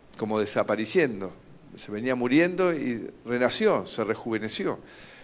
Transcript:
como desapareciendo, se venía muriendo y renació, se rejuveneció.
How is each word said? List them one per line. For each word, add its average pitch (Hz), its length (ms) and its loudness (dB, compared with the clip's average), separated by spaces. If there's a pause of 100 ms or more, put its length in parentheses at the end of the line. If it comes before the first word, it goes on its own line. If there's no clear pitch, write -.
(180)
como 107 200 -2
desapareciendo, 107 920 0 (420)
se - 160 -16
venía 120 240 0
muriendo 170 600 4
y 123 340 -4 (160)
renació, 123 640 2
se - 180 -4
rejuveneció. 110 760 -2 (460)